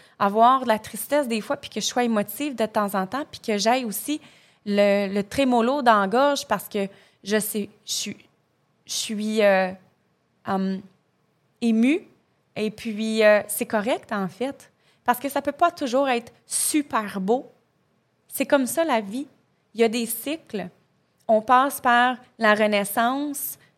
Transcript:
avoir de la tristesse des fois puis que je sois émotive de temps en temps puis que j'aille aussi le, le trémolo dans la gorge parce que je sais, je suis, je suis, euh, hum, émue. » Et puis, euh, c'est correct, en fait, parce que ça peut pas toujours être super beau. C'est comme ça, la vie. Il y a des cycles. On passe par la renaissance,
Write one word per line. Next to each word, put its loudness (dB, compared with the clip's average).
avoir 4
de -6
la 2
tristesse -4
des -2
fois -6
puis -14
que -8
je -6
sois -2
émotive -2
de 0
temps -2
en -2
temps -8
puis -20
que -4
j'aille 2
aussi -6
le, 2
le -2
trémolo 2
dans 6
la 0
gorge 0
parce -4
que -4
je -2
sais, -6
je -6
suis, -6
je -12
suis, -2
euh, 4
hum, -2
émue. » 2
Et -4
puis, -4
euh, 6
c'est -6
correct, -4
en -2
fait, -10
parce 0
que -6
ça -4
peut -4
pas 2
toujours -2
être -2
super -2
beau. -2
C'est -4
comme 2
ça, 0
la 0
vie. -8
Il 0
y 6
a 4
des -2
cycles. -8
On 4
passe 2
par 2
la 4
renaissance, -2